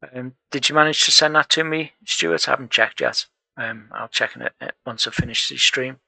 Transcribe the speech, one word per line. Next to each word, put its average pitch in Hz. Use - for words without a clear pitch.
Um, 127
did 127
you 143
manage 151
to -
send 156
that 156
to 160
me, 160
Stuart? 165
I -
haven't 127
checked -
yet. -
Um, 113
I'll 110
check -
in 123
it, 123
uh, -
once 117
I 117
finish -
the 135
stream. 131